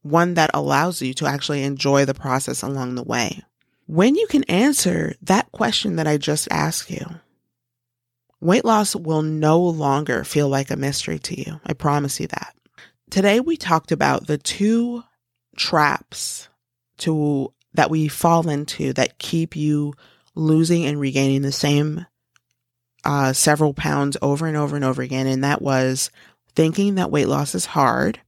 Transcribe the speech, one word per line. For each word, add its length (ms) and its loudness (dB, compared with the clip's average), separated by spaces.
One 340 2
that 200 4
allows 480 0
you 120 -4
to 120 -4
actually 360 -4
enjoy 420 2
the 100 -2
process 480 -4
along 320 -6
the 80 -6
way. 400 -4
When 280 4
you 140 0
can 160 2
answer 800 0
that 300 0
question 440 -2
that 100 -2
I 100 2
just 340 -2
asked 400 -4
you, 140 -8
weight 240 2
loss 320 2
will 260 -2
no 380 2
longer 640 0
feel 240 0
like 220 -2
a 60 -4
mystery 420 -4
to 200 -10
you. 280 -10
I 80 -4
promise 440 -2
you 100 -6
that. 260 -10
Today, 300 4
we 180 -2
talked 340 0
about 340 0
the 120 -2
two 640 0
traps 920 -2
to, 540 -2
that 160 4
we 180 2
fall 400 2
into 460 -4
that 240 -2
keep 360 -4
you 380 -2
losing 520 4
and 140 -2
regaining 420 2
the 100 -2
same, 540 0
uh, 280 0
several 420 4
pounds 460 -2
over 260 0
and 100 -4
over 200 -2
and 80 -2
over 180 0
again. 240 -2
And 180 0
that 180 0
was 480 0
thinking 420 2
that 140 0
weight 180 2
loss 260 -2
is 100 -2
hard 640 0